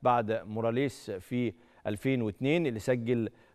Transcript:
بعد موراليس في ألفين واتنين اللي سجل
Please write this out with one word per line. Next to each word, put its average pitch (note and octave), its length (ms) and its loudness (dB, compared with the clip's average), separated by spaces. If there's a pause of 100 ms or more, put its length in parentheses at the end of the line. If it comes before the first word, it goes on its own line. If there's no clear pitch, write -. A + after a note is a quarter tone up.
بعد A#2+ 300 4
موراليس A2+ 760 -2
في A2 420 -2 (340)
ألفين B2 360 0
واتنين C#3 440 0
اللي A2+ 120 -2
سجل A#2+ 520 0 (240)